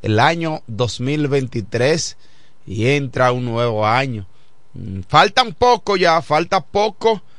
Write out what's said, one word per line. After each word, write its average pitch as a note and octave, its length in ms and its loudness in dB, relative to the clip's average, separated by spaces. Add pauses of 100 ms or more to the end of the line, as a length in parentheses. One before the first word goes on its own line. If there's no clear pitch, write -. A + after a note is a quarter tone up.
el G#2+ 180 2
año D#3+ 460 2
dos A2+ 340 -2
mil D3 280 0
veintitrés C3 880 0 (480)
y G#2+ 220 -2
entra C3 440 2
un B2 140 -2
nuevo A2+ 400 0
año. A2+ 400 0 (480)
Mm, F#2+ 340 -10
faltan G#3 460 4
poco A3+ 420 2
ya, E3+ 280 4
falta E3+ 380 0
poco G#3+ 600 0 (180)